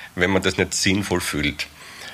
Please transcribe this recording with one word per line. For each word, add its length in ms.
wenn 160
man 140
das 140
nicht 180
sinnvoll 460
füllt. 440